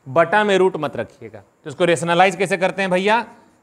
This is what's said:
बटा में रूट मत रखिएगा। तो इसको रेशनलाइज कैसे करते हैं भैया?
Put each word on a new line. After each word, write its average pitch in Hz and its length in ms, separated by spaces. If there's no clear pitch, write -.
बटा 165 360
में 196 140
रूट 185 180
मत 143 200
रखिएगा। 110 420
तो - 320
इसको 170 140
रेशनलाइज 170 520
कैसे 190 200
करते 180 260
हैं 185 80
भैया? 202 320